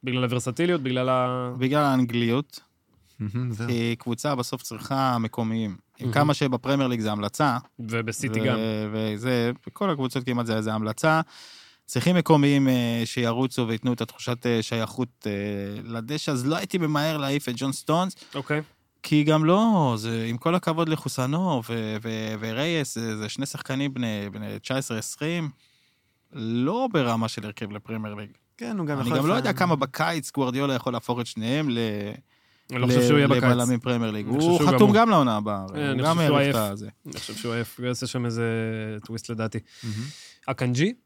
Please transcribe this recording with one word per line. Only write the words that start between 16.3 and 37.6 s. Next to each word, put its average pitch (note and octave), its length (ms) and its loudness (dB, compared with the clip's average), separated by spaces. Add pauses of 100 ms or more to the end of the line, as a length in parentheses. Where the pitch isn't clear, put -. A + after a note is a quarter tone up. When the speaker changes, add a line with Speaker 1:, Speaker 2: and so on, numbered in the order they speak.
Speaker 2:
אז B2+ 160 -2
לא D#3 80 2
הייתי F#3 220 -4
ממהר D#3 400 0
להעיף C#3 320 -2
את B2 80 -4
ג'ון C3+ 140 -2
סטונס. F3 440 -2 (200)
Speaker 1:
אוקיי. D3 260 -4 (420)
Speaker 2:
כי D3+ 200 4
גם D#3 220 4
לא, F3+ 520 4
זה, A2+ 320 -2
עם A#2 80 -2
כל E3 180 0
הכבוד E3 340 0
לחוסנו D3 800 -2
ו-, A2 320 -4
ו-, A2 380 -6
ורייס, C3+ 560 -2
זה, A2+ 220 -4
זה G#2+ 120 -6
שני C3+ 160 -6
שחקנים C#3 480 -6
בני, G#2+ 380 -4
בני G#2 300 -10
תשע C3 160 -2
עשרה, B2 200 -4
עשרים, D#3+ 520 -4 (840)
לא B2 580 -2
ברמה A#2 360 2
של G#2+ 180 -8
הרכב G#2 260 -10
לפרמייר G#2 440 -8
ליג. G#2 140 -12 (280)
Speaker 3:
כן, A#3 200 -8
הוא E3 100 -4
גם D3 120 -2
Speaker 2:
אני A#2 80 -2
Speaker 3:
יכול D#3 100 0
Speaker 2:
גם D3 100 2
לא F#3 60 2
Speaker 3:
לפעמים A#3 40 2
Speaker 2:
יודע A3 220 0
כמה F3+ 160 4
בקיץ D3+ 560 -2
גוארדיולה C3+ 420 0
יכול B2 200 -2
להפוך A#2+ 260 -4
את A#2 80 -4
שניהם C3 420 -2
ל-, A#2 80 0 (960)
Speaker 1:
אני B2+ 80 -4
לא B2 80 2
חושב B2 120 6
Speaker 2:
ל-, B2 80 6
Speaker 1:
שהוא D3 100 8
יהיה C#3+ 100 6
בקיץ. B2+ 160 4
Speaker 2:
לבלמים B2 360 4
פרמייר A#2 320 0
ליג. G#2+ 160 -4
Speaker 1:
אני B2 100 0
חושב D#3+ 120 4
Speaker 2:
הוא F3 100 6
Speaker 1:
שהוא D3+ 120 6
Speaker 2:
חתום - 80 6 (120)
Speaker 1:
גמור. G#3 100 6
Speaker 2:
גם A#3 80 6
לעונה C3+ 280 6
הבאה, G#2 320 -2
הרי. D3 100 -6
Speaker 1:
אה, D3 60 0
Speaker 2:
הוא C#3 80 0
Speaker 1:
אני C3 100 0
Speaker 2:
גם D#3+ 120 4
Speaker 1:
חושב E3+ 120 4
שהוא D3 100 4
Speaker 2:
האריך C#3 180 4
Speaker 1:
עייף. G#2+ 120 2
Speaker 2:
את G2+ 60 -2
הזה. G#2 160 -10 (160)
Speaker 1:
אני - 140 -12
חושב G#2+ 160 -10
שהוא A#2 180 -4
עייף, A#2 260 -4